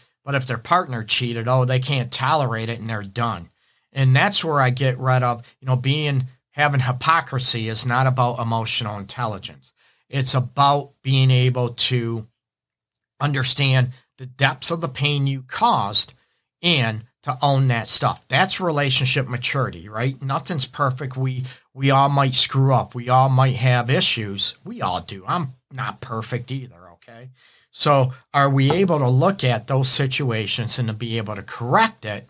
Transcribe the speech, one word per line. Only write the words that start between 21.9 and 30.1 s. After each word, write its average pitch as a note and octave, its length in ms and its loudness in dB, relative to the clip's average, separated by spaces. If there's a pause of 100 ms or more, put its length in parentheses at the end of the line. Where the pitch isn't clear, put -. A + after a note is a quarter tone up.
all C#3 180 6
might C#3 240 2
screw C3+ 400 2
up. B2 220 0
We A#2+ 140 -8
all C3 200 6
might C3 260 4
have B2 340 2
issues. A2 680 0 (100)
We A3 160 -12
all F#2 200 -2
do. F#2+ 260 -14
I'm D3+ 260 -4 (180)
not G#2+ 300 -10
perfect A2+ 500 -8
either, B2+ 280 -12 (140)
okay? A#2 360 -20 (420)
So C#3 400 4 (220)
are C#3 160 4
we C3+ 220 4
able E3+ 280 2
to C3 80 2
look E3 360 2
at B2 240 0
those C3 220 0
situations A#2+ 920 -2